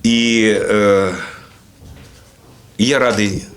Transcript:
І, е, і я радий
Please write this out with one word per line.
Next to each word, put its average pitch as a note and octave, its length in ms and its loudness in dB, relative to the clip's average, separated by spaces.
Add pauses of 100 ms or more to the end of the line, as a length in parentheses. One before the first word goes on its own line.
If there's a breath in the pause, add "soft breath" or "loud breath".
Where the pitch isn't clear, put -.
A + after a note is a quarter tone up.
І, A#2 420 2 (260)
е, G2 440 2 (1600 loud breath)
і A2 80 0
я C3+ 120 0
радий G#2+ 440 0 (140)